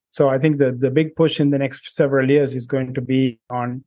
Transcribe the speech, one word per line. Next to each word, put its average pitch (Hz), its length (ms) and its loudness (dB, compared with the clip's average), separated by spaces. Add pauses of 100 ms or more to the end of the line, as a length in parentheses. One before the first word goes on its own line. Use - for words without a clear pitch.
(120)
So 143 180 2
I 131 80 0
think 147 200 2
the, 135 160 2
the 127 180 0
big 156 240 0
push 160 240 0
in 143 120 2
the 143 60 0
next 135 380 -6
several 135 340 2
years 143 240 2
is 123 140 -8
going 131 260 -4
to 131 80 -6
be 131 380 0 (100)
on 123 380 -6